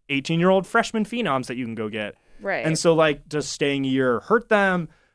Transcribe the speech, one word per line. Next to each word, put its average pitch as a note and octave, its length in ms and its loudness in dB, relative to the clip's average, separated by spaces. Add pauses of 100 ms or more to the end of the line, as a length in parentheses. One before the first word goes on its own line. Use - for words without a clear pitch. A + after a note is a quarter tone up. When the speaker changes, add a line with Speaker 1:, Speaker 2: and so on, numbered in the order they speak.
Speaker 1:
eighteen-year-old E3+ 560 2
freshman A3 400 0
phenoms D3+ 420 -2
that B2+ 80 -6
you B2 100 -6
can A2+ 100 -8
go A2 140 -6
get. G#2 260 -8 (260)
Speaker 2:
Right. F#3 240 -4
Speaker 1:
And D#3+ 140 0
so, E3+ 160 4
like, D#3 340 0
does D3 180 -4
staying C#3 380 -2
a C3+ 40 -2
year C3 320 2
hurt A#3 280 0
them? F#3+ 400 2 (240)